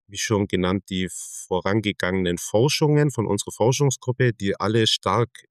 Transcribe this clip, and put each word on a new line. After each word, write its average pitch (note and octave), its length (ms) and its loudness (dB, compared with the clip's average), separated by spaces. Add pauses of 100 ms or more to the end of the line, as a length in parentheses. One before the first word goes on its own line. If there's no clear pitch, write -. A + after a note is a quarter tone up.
wie G2+ 100 -14
schon G2+ 300 0
genannt, F#2 420 0
die F#2 220 -2
vorangegangenen F#2 1300 -2
Forschungen D3 720 2
von G#2 160 -2
unserer - 240 -2
Forschungsgruppe, B2+ 840 0
die G2 260 -4
alle G#2+ 280 2
stark G#2+ 420 0 (220)